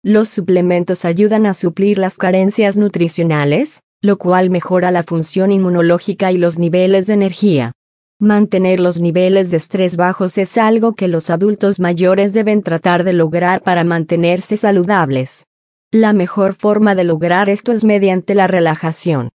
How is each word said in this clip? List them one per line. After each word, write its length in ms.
Los 260
suplementos 720
ayudan 440
a 80
suplir 420
las 200
carencias 600
nutricionales, 1040
lo 180
cual 320
mejora 400
la 100
función 500
inmunológica 800
y 60
los 220
niveles 480
de 60
energía. 580
Mantener 560
los 220
niveles 500
de 60
estrés 400
bajos 400
es 200
algo 360
que 160
los 200
adultos 520
mayores 500
deben 320
tratar 400
de 80
lograr 500
para 220
mantenerse 720
saludables. 920
La 220
mejor 400
forma 420
de 80
lograr 460
esto 240
es 100
mediante 500
la 140
relajación. 920